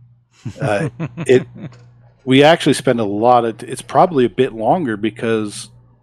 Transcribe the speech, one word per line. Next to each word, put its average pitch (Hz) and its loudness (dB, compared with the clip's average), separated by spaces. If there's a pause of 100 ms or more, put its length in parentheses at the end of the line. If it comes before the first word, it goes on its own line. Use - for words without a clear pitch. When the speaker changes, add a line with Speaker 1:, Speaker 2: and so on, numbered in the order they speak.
(600)
Speaker 1:
uh, 107 -2 (160)
Speaker 2:
<laughs> - -10
Speaker 1:
it, 135 -4 (800)
we 131 4
actually 156 4
spend 120 -2
a 113 -2
lot 117 2
of, 113 -6
it's 131 -12
probably 151 2
a 113 4
bit 127 0
longer 117 -2
because 107 -4 (340)